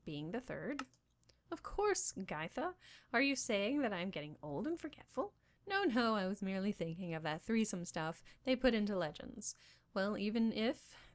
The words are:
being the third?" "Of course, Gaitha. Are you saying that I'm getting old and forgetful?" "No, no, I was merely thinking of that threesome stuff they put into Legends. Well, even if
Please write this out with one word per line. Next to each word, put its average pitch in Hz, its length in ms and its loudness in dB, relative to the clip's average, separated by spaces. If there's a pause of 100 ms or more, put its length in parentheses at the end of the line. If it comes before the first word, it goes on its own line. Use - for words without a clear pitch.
being 156 260 -6
the 254 100 -4
third?" 254 440 -6 (680)
"Of 330 120 -8
course, - 500 0
Gaitha. 190 600 -4 (380)
Are 247 80 6
you 277 140 4
saying 233 460 2
that 220 120 2
I'm 180 160 -2
getting 151 320 -6
old 151 260 -2
and 330 120 -2
forgetful?" - 540 -6 (340)
"No, 392 160 2
no, 233 320 4
I 190 120 2
was 196 140 -2
merely 190 300 0
thinking 170 420 -4
of 160 100 -4
that 160 200 -2
threesome 214 420 2
stuff 165 380 -4 (200)
they 262 120 2
put 254 180 6
into 208 240 2
Legends. - 580 -4 (380)
Well, 202 240 2
even 220 360 2
if 226 420 -2 (180)